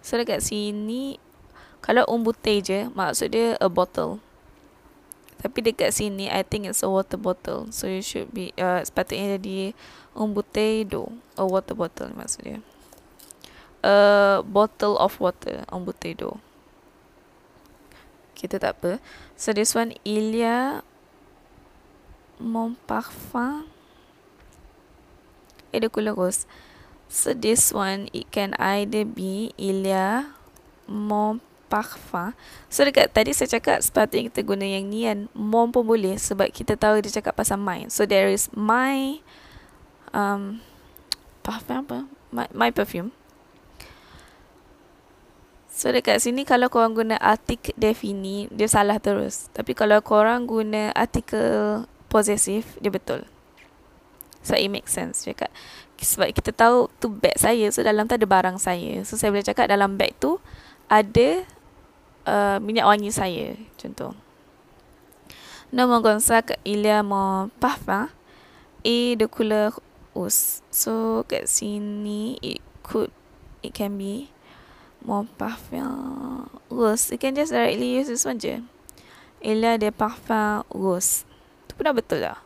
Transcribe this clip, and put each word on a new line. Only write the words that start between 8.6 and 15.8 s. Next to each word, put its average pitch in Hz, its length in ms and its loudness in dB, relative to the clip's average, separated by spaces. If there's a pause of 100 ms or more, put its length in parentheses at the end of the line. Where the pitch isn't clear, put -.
sepatutnya 196 560 -4
jadi 190 400 -8 (400)
un 214 160 -2
bouteille 214 520 -2
d'eau. - 280 -8 (240)
A 190 80 0
water 190 320 -2
bottle 165 400 -6
maksud - 240 -8
dia. - 160 -12 (1300)
A 202 560 6
bottle 208 560 2
of - 240 0
water, - 480 -4
un 180 160 -8